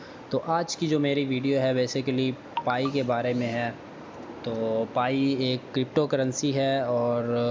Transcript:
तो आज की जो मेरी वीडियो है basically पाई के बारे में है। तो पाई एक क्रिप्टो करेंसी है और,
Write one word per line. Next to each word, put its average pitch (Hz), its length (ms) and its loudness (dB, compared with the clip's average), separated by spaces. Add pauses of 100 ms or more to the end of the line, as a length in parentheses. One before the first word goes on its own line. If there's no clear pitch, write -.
(320)
तो 135 60 2
आज 165 380 -2
की 170 120 -2
जो 151 120 2
मेरी 143 260 2
वीडियो 135 340 0
है 131 160 2
basically 127 580 0 (320)
पाई 131 260 0
के 139 120 0
बारे 123 300 2
में 123 140 0
है। 117 240 -2 (760)
तो 113 500 0
पाई 135 440 2
एक 127 340 0
क्रिप्टो 131 340 2
करेंसी 135 440 0
है 135 340 2
और, 120 380 2 (280)